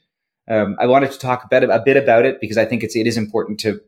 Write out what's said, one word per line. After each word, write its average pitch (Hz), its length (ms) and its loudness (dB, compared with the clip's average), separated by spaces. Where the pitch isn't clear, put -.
Um, 104 300 -2
I 123 80 0
wanted 131 240 4
to - 80 -16
talk 127 260 -4
a - 20 -20
bit, 127 160 2
a 117 220 0
bit 135 100 4
about 120 300 4
it 135 160 -2
because 107 160 -4
I 117 80 2
think 113 180 -4
it's, - 120 -8
it 113 120 -2
is 110 80 -2
important 107 460 -4
to 104 260 -4